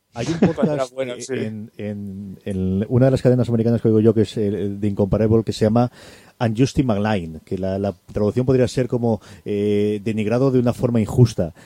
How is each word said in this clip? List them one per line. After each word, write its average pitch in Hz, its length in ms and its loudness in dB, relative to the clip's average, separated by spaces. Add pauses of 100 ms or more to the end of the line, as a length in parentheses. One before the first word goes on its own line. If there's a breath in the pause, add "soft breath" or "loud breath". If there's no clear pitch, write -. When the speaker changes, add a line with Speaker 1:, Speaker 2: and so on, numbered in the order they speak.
(140)
Speaker 1:
hay 117 140 -6
un 165 100 -2
Speaker 2:
<laughs> 165 160 -8
Cuando 151 80 -4 (120)
era 135 120 -4
Speaker 1:
podcast, 127 80 -20
Speaker 2:
bueno, 131 200 -8
Speaker 1:
eh, 117 80 -14
Speaker 2:
sí. 123 120 -10
Speaker 1:
en, 110 420 -8
en, 101 680 -10
en 95 440 -2
una 127 180 4
de 135 40 4
las 131 120 0
cadenas 123 280 2
americanas 117 320 0
que 120 60 2
oigo 110 120 4
yo, 110 140 6
que 110 80 4
es - 160 -2
el, 104 160 0
el 101 260 -4
de 107 80 0
Incomparable, 104 560 2
que 104 80 -4
se - 120 -2
llama 117 260 2 (480 loud breath)
Unjust 117 420 0
Malign, 101 640 -2
que 98 140 -6
la, 95 200 -2
la 98 160 -2 (180)
traducción 104 340 0
podría 127 220 4
ser 127 180 -2
como, 117 340 -2 (260 loud breath)
eh, 104 580 0
denigrado 110 460 0
de 127 100 2
una 120 140 2
forma 120 260 0
injusta. 101 540 2 (120)